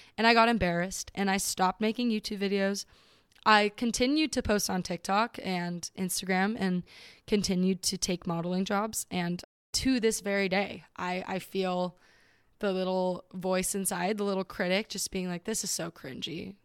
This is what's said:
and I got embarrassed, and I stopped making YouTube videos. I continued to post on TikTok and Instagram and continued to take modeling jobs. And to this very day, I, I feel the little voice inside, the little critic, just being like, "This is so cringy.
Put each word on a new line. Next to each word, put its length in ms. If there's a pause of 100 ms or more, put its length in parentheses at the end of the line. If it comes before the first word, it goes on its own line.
(180)
and 100
I 60
got 160
embarrassed, 640
and 140
I 80
stopped 440
making 280
YouTube 300
videos. 460 (580)
I 320
continued 580
to 100
post 260
on 140
TikTok 600
and 540
Instagram 640
and 240 (420)
continued 580
to 140
take 300
modeling 380
jobs. 440
And 320 (320)
to 260
this 220
very 260
day, 360 (120)
I, 320
I 120
feel 580 (640)
the 100
little 640
voice 420
inside, 420
the 60
little 220
critic, 420
just 240
being 160
like, 160
"This 220
is 60
so 200
cringy. 720